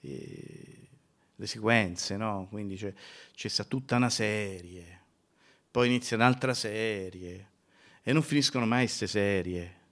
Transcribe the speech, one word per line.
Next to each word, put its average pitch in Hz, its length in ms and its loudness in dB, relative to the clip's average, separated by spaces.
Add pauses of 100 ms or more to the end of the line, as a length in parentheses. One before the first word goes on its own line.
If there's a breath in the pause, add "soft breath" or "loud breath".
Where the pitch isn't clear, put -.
eh, - 840 -14 (480)
le 107 120 -10
sequenze, 107 720 2
no? 101 320 -4
Quindi 101 260 -8
c'è, 98 180 -8 (400 loud breath)
c'è - 140 -8
sta - 160 -2
tutta 131 320 -2
una 123 140 4
serie, 92 920 -4 (680 soft breath)
poi 123 160 4
inizia 120 300 2
un'altra 127 360 6
serie 98 960 -4 (520 soft breath)
e 117 100 -2
non 151 120 4
finiscono 139 420 2
mai 120 220 4
ste 110 200 -2
serie. 90 680 0 (140)